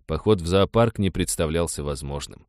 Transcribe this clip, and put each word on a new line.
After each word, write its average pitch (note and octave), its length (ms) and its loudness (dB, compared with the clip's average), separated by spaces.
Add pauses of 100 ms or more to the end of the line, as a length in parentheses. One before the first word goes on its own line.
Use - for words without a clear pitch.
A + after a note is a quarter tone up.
поход F#2 340 2
в E2 60 -6
зоопарк G2 520 2
не G2 120 0
представлялся E2 720 -2
возможным. C#2+ 640 -8